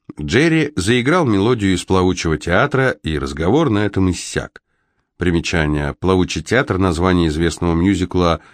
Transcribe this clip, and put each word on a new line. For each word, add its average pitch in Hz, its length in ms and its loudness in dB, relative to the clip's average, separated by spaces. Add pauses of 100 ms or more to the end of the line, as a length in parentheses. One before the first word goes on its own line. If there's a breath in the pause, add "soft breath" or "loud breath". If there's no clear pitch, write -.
(200)
Джерри 151 540 0
заиграл 123 520 0
мелодию 104 480 2
из 85 100 -4
«Плавучего 92 540 0
театра», 127 520 0
и 78 280 -4
разговор 82 500 0
на 104 160 0
этом 95 260 0
иссяк. - 520 -8 (560)
Примечание. 78 760 0
«Плавучий 90 480 0
театр» — 110 360 -2
название 87 500 2
известного 82 460 -2
мюзикла 90 640 0 (140 soft breath)